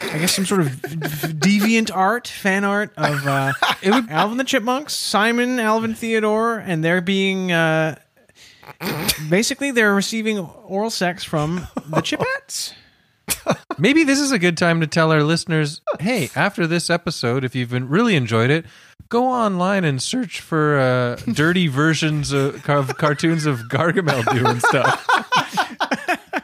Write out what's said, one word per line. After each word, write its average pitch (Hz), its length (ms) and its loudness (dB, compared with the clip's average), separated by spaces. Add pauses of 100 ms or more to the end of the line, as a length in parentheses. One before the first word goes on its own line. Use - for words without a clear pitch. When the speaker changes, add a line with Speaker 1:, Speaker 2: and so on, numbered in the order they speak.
Speaker 1:
I - 160 -6
guess 175 160 0
some 196 120 -2
sort 190 160 2
of 151 80 2
v-, 139 260 -8 (340)
v-, 185 300 2
deviant 220 360 2
art, 202 320 0
fan 196 360 0
art 202 340 0
of, 143 300 -2
uh, 139 260 0 (140)
Speaker 2:
<laughs> - 160 -2
It 190 80 4
would 226 180 2
Speaker 1:
Alvin 202 300 0
the 269 40 -2
Chipmunks, 254 520 -2
Simon, 240 640 0
Alvin 226 340 0
Theodore, 220 640 0
and 175 260 -2
they're 175 180 2
being, 190 500 0
uh, 160 460 2 (1300)
basically 233 400 0
they're 226 240 2
receiving 214 460 -2
oral 196 500 -6
sex 180 340 -4
from 160 440 -4 (200)
the - 140 0
Chipettes. - 720 -6 (1040)
Speaker 2:
Maybe 285 260 4
this 277 160 2
is 277 120 0
a 240 80 2
good 175 180 2
time 165 240 2
to 160 60 0
tell 160 240 2
our 156 120 6
listeners, 156 580 0 (180)
hey, 185 360 -2
after 175 300 0
this 165 240 -2
episode, 135 540 -2
if 127 120 -4
you've 123 140 -2
been, 123 200 -2
really 208 260 4
enjoyed 117 340 2
it, 160 160 2 (440)
go 247 180 2
online 196 560 0
and 139 180 0
search - 400 -4
for, 151 380 2
uh, 127 360 2 (160)
dirty 175 360 4
versions 151 640 0
of, 139 380 0
of 143 280 0
cartoons 156 480 0
of 139 140 0 (100)
Gargamel 147 540 2 (100)
doing 123 260 2
stuff. - 520 2
<laughs> - 1120 -2 (220)